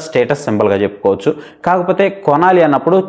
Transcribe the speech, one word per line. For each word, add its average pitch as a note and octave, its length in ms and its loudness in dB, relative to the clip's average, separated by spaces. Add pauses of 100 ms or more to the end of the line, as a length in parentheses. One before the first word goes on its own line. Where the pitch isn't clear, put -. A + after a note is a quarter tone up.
స్టేటస్ B2+ 420 -2
సింబల్గా G#2 360 0
చెప్పుకోవచ్చు. G2 480 -2 (360)
కాకపోతే F3+ 380 0 (220)
కొనాలి F3 400 4
అన్నప్పుడు E3 420 2